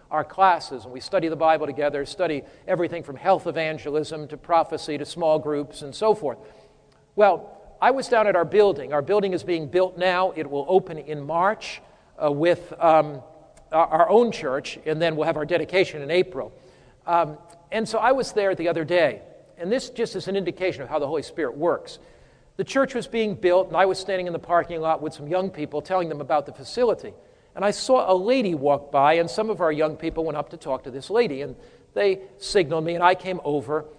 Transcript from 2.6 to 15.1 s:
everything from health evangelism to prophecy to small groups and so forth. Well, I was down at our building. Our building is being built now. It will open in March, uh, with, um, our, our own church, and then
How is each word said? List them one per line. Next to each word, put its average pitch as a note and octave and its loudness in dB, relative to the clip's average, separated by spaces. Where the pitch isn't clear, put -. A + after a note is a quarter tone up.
everything E3+ -2
from C#3 -14
health F3 0
evangelism D3+ -4
to D3 -14
prophecy D#3 0
to D3 -6
small D#3 0
groups D3 -6
and C#3 -14
so G#3+ 2
forth. C3 -6
Well, G3 4
I A3+ 6
was C4+ -2
down A3 4
at F#3+ 2
our E3+ 4
building. E3+ 2
Our D3 0
building G3 0
is D#3 -4
being D#3+ -4
built F3+ 0
now. F3+ 2
It D3+ -6
will C#3 -4
open F#3 2
in D3 -10
March, E3+ -2
uh, D3 2
with, E3 0
um, D3+ 4
our, E3 2
our E3 4
own A3+ 6
church, C#3+ -6
and D#3 -2
then E3 0